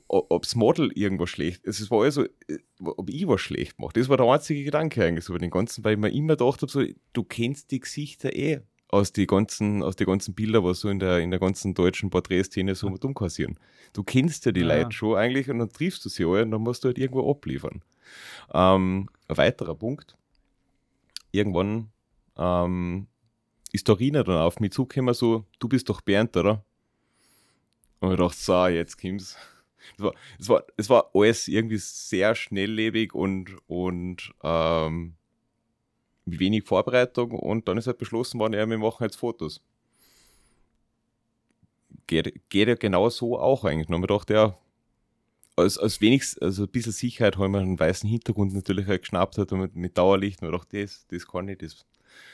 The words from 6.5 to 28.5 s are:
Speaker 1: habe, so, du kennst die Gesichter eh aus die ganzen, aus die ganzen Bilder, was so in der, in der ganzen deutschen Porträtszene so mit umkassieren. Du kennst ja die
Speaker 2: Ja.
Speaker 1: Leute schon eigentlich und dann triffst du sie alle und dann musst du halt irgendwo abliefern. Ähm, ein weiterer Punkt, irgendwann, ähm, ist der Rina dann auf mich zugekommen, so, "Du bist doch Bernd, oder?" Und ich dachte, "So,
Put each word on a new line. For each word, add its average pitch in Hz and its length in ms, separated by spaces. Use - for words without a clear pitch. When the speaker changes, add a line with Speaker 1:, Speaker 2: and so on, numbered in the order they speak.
Speaker 1:
habe, 139 100
so, 139 100
du 113 140
kennst 123 460
die 127 100
Gesichter - 520
eh 143 280
aus 101 240
die 98 160
ganzen, 104 560
aus 92 140
die 101 80
ganzen 92 300
Bilder, 107 280
was 90 160
so 107 80
in 98 120
der, 90 200
in 85 120
der 90 100
ganzen 95 320
deutschen 92 360
Porträtszene 92 640
so 101 140
mit 92 140
umkassieren. 131 560
Du 101 120
kennst 143 420
ja 113 80
die 92 80
Speaker 2:
Ja. 82 60
Speaker 1:
Leute 82 160
schon 107 240
eigentlich 127 320
und 120 100
dann 113 100
triffst - 360
du - 40
sie - 140
alle 92 200
und 110 80
dann 110 100
musst 117 240
du - 20
halt 123 100
irgendwo 131 320
abliefern. - 520
Ähm, 92 560
ein 87 100
weiterer 82 380
Punkt, 120 400
irgendwann, 104 580
ähm, 90 680
ist - 160
der 107 100
Rina 139 240
dann 92 140
auf 82 240
mich 101 100
zugekommen, 127 420
so, 117 320
"Du 127 80
bist 123 220
doch 101 100
Bernd, 101 380
oder?" 101 260
Und 92 120
ich 90 60
dachte, 90 200
"So, 90 300